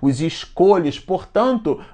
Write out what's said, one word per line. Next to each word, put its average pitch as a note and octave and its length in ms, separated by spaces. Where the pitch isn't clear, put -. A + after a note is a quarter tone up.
Os C3+ 200
escolhos, E3 800
portanto, G3+ 800